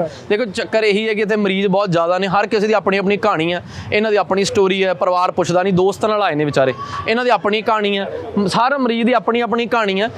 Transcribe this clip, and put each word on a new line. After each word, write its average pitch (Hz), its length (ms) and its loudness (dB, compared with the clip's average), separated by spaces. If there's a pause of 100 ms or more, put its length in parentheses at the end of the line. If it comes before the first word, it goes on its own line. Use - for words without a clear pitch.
(300)
ਦੇਖੋ, 208 160 0
ਚੱਕਰ 214 380 -2
ਇਹੀ 214 240 2
ਹੈ 220 60 0
ਕਿ 208 80 -2
ਇੱਥੇ 214 140 0
ਮਰੀਜ਼ 196 320 0
ਬਹੁਤ 190 240 0
ਜ਼ਿਆਦਾ 170 260 2
ਨੇ, 190 100 -2
ਹਰ 202 200 0
ਕਿਸੇ 214 200 0
ਦੀ 214 60 2
ਆਪਣੀ 196 240 2
ਆਪਣੀ 196 200 2
ਕਹਾਣੀ 175 360 0
ਹੈ, 170 100 -6 (280)
ਇਹਨਾਂ 214 200 0
ਦੀ 208 60 2
ਆਪਣੀ 190 260 2
ਸਟੋਰੀ 190 400 2
ਹੈ, 185 100 2
ਪਰਿਵਾਰ 180 380 0
ਪੁੱਛਦਾ 180 320 0
ਨਹੀਂ, 196 100 0
ਦੋਸਤਾਂ 196 360 2
ਨਾਲ 208 140 0
ਆਏ 165 120 0
ਨੇ 151 100 0
ਵਿਚਾਰੇ, 131 280 2 (340)
ਇਹਨਾਂ 240 160 0
ਦੀ 247 60 0
ਆਪਣੀ 214 320 0
ਕਹਾਣੀ 208 380 0
ਹੈ, 196 80 -4 (300)
ਮ-, 202 100 2
ਹਰ 254 300 0
ਮਰੀਜ਼ 233 280 0
ਦੀ 247 80 4
ਆਪਣੀ 233 260 0
ਆਪਣੀ 233 260 -2
ਕਹਾਣੀ 202 360 0
ਹੈ। 233 160 0